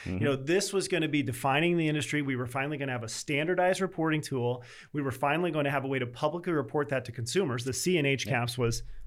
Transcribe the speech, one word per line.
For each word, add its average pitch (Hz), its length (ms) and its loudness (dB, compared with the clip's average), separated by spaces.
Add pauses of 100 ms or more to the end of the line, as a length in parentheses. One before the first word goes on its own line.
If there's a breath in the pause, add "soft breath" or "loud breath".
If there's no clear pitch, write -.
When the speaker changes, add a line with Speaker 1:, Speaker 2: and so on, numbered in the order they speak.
Speaker 1:
Mm-hmm. 92 140 -2
Speaker 2:
You 113 60 2
know, 139 120 4
this 170 340 0
was 185 160 0
gonna 160 220 0
be 147 120 2
defining 139 540 2
the 160 140 4
industry. 147 320 0
We 135 160 -2
were 123 80 -2
finally 139 320 -4
gonna 135 160 -4
have 117 100 -4
a 110 60 -8
standardized 180 720 2
reporting 160 400 2
tool. 123 420 -2 (300 loud breath)
We 147 80 -2
were 135 100 0
finally 151 400 2
gonna 143 200 0
have 139 120 0
a 135 40 -4
way 135 120 0
to 123 60 0
publicly 156 480 -2
report 147 360 0
that 131 160 0
to 120 60 -10
consumers. 123 540 -2
The 127 80 -2
C 180 240 2
in 143 80 4
H 135 200 2
caps 120 320 0
Speaker 1:
Yeah. 127 60 2
Speaker 2:
was, 117 200 2 (240 soft breath)